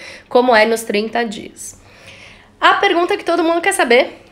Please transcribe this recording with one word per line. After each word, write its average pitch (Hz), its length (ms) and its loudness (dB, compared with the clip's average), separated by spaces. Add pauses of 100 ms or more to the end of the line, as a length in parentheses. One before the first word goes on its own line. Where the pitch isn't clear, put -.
(280)
como 247 260 4
é 214 120 6
nos 226 160 -2
trinta 226 420 -4
dias. - 560 -14 (800)
A 349 140 4
pergunta 370 420 0
que - 80 -8
todo 339 200 -2
mundo 330 160 0
quer 370 120 -2
saber, 269 600 0